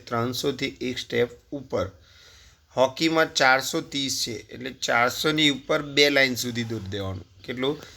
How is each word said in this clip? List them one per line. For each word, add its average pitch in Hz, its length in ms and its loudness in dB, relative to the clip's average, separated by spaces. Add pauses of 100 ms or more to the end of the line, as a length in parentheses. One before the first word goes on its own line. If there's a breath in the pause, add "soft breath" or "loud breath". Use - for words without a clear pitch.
ત્રણસોથી 127 720 -2
એક 123 180 -6
સ્ટેપ 120 320 -2 (280)
ઉપર. 113 280 -4 (920 soft breath)
હોકીમાં 160 580 2
ચારસો 135 480 4
ત્રીસ 139 400 -4
છે 117 120 -6 (180)
એટલે 127 180 -10 (160)
ચારસોની 143 640 2
ઉપર 143 300 0 (160)
બે 147 140 8
લાઇન 135 260 4
સુધી 117 360 -4
દોરી 98 220 -6
દેવાનું. 95 320 -6 (180)
કેટલું? 131 300 -2 (220 loud breath)